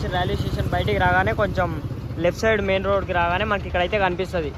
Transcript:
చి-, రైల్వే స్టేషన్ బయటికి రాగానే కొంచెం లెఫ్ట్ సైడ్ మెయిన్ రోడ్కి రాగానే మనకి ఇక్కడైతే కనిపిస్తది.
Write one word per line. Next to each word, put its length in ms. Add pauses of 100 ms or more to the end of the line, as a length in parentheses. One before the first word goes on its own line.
చి-, 140
రైల్వే 180
స్టేషన్ 340
బయటికి 280
రాగానే 340
కొంచెం 500 (360)
లెఫ్ట్ 220
సైడ్ 300
మెయిన్ 140
రోడ్కి 280
రాగానే 320
మనకి 220
ఇక్కడైతే 320
కనిపిస్తది. 600